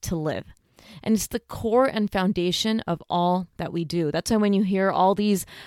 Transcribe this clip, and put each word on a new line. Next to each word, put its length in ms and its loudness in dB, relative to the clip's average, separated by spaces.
to 160 -4
live. 300 -4
And 120 0
it's 120 0
the 140 -6
core 460 0
and 240 -2
foundation 760 0
of 240 -2
all 380 0
that 160 -8
we 100 -2
do. 260 -2
That's 200 -4
why 80 4
when 160 2
you 80 4
hear 280 2
all 240 4
these 300 2